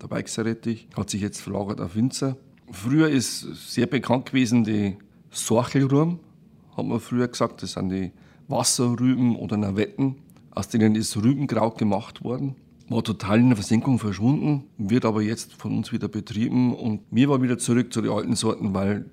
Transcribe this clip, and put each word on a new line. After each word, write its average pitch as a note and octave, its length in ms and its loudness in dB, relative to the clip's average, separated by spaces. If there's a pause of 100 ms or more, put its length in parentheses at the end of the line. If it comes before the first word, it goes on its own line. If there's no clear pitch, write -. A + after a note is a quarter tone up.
der - 80 -12
Weixer - 340 -4
Rettich, A2+ 500 -6
hat G2+ 140 -6
sich G2+ 140 -6
jetzt G#2 180 -6
verlagert G2+ 400 -6
auf G2 160 -8
Winzer. C3 400 -2 (340)
Früher B2+ 380 2
ist C3+ 320 0 (320)
sehr A#2+ 140 0
bekannt B2+ 400 0
gewesen A#2+ 380 2
die G#2 340 0 (320)
Sorchelruhm, C#3 880 2 (580)
hat - 80 -4
man A2+ 160 -2
früher B2 260 -2
gesagt. A#2+ 360 -4
Das G2 100 -8
sind F#2+ 160 -4
die F#2 240 -4 (360)
Wasserrüben B2 840 2
oder G#2 220 -4
Navetten, G#2 600 0 (340)
aus - 180 -6
denen A2 260 4
ist G#2+ 220 -2
Rübenkraut A#2 600 2
gemacht G#2 440 -2
worden. C3+ 340 -6 (320)
War A2+ 140 0
total G#2+ 380 2
in B2+ 80 8
der A#2+ 80 6
Versenkung A2 420 2
verschwunden, B2+ 640 0 (140)
wird A2+ 260 2
aber G#2+ 160 2
jetzt G#2+ 340 -4
von G#2+ 220 -6
uns A2 140 -4
wieder - 160 -4
betrieben. A#2+ 680 0
Und A2 400 -6
mir B2+ 160 4
war C3+ 140 2
wieder B2 160 0
zurück A#2+ 340 2
zu A#2 80 -2
den A2 120 0
alten G#2 240 0
Sorten, G#2+ 380 0
weil G2 380 0